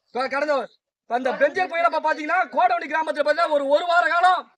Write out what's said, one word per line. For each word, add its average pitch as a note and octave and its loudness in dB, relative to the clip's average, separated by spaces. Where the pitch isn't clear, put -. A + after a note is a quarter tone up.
க-, B3+ -4
கடந்த C#4+ -2
அந்த B3 -2
பெஞ்சல் D4+ 0
புயல் E4+ 0
அப்ப D#4 -2
பாத்தீங்கன்னா, D#4 -2
கோடகுடி E4+ 0
கிராமத்துல D4+ -2
பாத்தீங்கன்னா D4+ 0
ஒரு, C#4+ 0
ஒரு D4+ 2
வார E4+ 4
காலம் F4 2